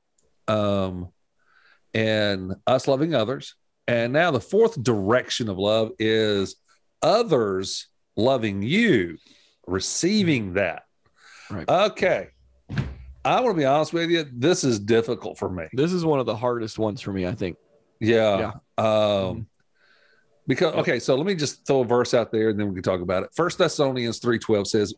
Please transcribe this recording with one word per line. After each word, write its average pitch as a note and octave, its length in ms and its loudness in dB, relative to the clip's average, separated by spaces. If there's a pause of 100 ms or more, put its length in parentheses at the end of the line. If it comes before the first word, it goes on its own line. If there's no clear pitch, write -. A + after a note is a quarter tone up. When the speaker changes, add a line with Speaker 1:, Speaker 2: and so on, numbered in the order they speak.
(480)
Speaker 1:
um, G2 640 0 (840)
and G#2 640 0 (100)
us B2+ 220 2
loving D3 260 2
others. C3 420 -2 (320)
And A#2+ 260 0
now E3 180 2
the B2 80 0
fourth A3 420 2
direction A2 680 0
of F2+ 100 -4
love A2 400 2
is G#2+ 560 0 (480)
others C3 840 0 (280)
loving A2 480 0
you, C3 540 2 (500)
receiving C3 840 0
that. F2 300 -2 (680)
Speaker 2:
Right. F#2 180 -8
Speaker 1:
Okay. F#3 600 0 (960)
I E3 160 2
wanna A#3+ 120 0
be D#3 120 0
honest D3 280 2
with E3+ 160 -2
you. E3 240 0
This D3 300 2
is A#2 160 2
difficult A2+ 580 0
for F#2 120 -4
me. F2 240 -8
Speaker 2:
This D#3 200 0
is F3 100 -2
one D3+ 160 2
of A#2+ 60 -2
the A2+ 100 -2
hardest A#2 440 -4
ones G#2+ 220 -2
for G2+ 120 -6
me, F#2 140 -2
I F#2 80 -4
think. F#2 220 -6 (420)
Speaker 1:
Yeah. A2 400 4
Speaker 2:
Yeah. G#2 80 -2 (300)
Speaker 1:
Um, A2 80 0 (500)
Speaker 2:
Mm-hmm. E2 60 -10 (1080)
Speaker 1:
because, D3+ 260 2
Speaker 2:
Yep. D#3 80 0
Speaker 1:
okay, C#3 180 0
so C3+ 160 2
let D3+ 100 -2
me G3+ 100 0
just D3 320 -6
throw C#3 140 4
a A#2+ 40 2
verse B2 280 2
out A2+ 180 2
there A2 180 2
and G#2 100 -2
then G#2 100 -2
we F#2+ 60 -6
can F#2 80 -8
talk F#2 180 0
about F#2 220 -2
it. - 120 -12
First E3+ 220 -2
Thessalonians C3 640 0
three A#2 200 0
twelve G2+ 280 0
says, G#2 300 0